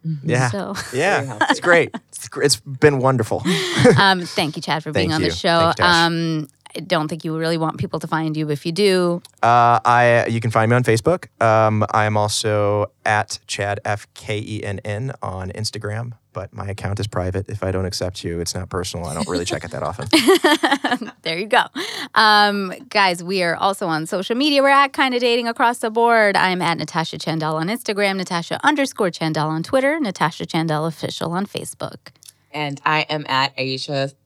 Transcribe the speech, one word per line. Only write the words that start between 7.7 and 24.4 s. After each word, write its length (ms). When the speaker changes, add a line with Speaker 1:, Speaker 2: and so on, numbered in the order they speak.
Speaker 3:
people 200
to 80
find 300
you, 80
but 80
if 120
you 60
do. 500
Speaker 2:
Uh, 400
I, 460
you 100
can 120
find 180
me 80
on 80
Facebook. 420
Um, 480
I 140
am 100
also 760
at 400
Chad 380
F 300
K 260
E 240
N 220
N 260
on 300
Instagram, 640
but 220
my 160
account 320
is 60
private. 420
If 120
I 120
don't 100
accept 400
you, 160
it's 160
not 140
personal. 360
I 80
don't 140
really 160
check 220
it 60
that 120
often. 300
Speaker 3:
<laughs> 40
There 140
you 100
go. 160
Um, 580
guys, 340
we 200
are 120
also 320
on 180
social 300
media. 260